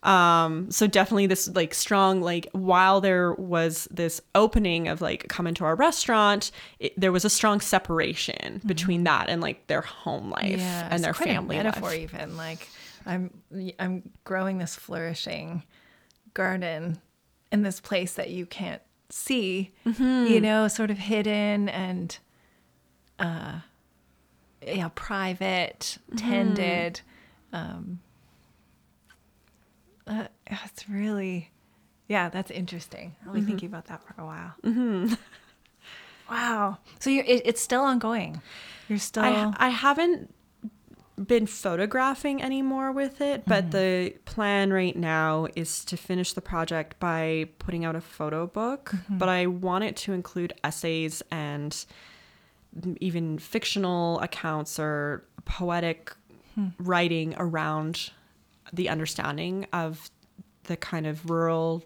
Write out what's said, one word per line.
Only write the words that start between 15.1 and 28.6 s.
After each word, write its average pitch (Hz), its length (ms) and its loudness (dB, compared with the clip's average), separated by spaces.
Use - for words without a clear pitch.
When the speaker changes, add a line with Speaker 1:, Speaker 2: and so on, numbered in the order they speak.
Speaker 2:
garden 175 680 -2
in 208 120 4
this 190 180 -2
place 180 320 -2
that - 160 -6
you 180 160 -8
can't - 360 -10
see, 190 640 -2
Speaker 1:
Mm-hmm. 254 480 4
Speaker 2:
you 226 60 10
know, 214 300 4
sort 214 220 0
of 202 60 -2
hidden 208 680 0
and, 180 500 -4
uh, 165 400 -6
yeah, 175 300 -4
private, 190 1000 -4
Speaker 1:
Mm-hmm. - 80 -10
Speaker 2:
tended. 190 840 0
Um, 175 460 -8